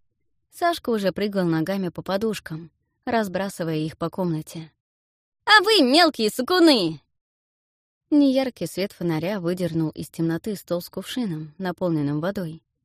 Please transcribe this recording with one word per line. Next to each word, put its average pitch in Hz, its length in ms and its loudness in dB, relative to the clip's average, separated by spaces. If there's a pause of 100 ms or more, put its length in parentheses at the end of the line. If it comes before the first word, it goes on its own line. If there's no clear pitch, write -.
(500)
Сашка 339 400 -2
уже 202 200 0
прыгал 196 360 -2
ногами 170 420 -2
по 160 140 -10
подушкам, 185 680 -6 (360)
разбрасывая 190 680 -2
их 156 200 -4
по 165 140 -6
комнате. 160 600 -6 (720)
"А 415 180 6
вы, 403 200 6
мелкие 262 480 4
сыкуны!" 254 680 4 (1080)
Неяркий 269 560 2
свет 185 260 -4
фонаря 170 480 -2
выдернул 165 500 -2
из - 180 -10
темноты 165 460 -4
стол 175 260 -4
с - 80 -16
кувшином, 170 680 -8
наполненным 160 640 -2
водой, 175 420 -6 (220)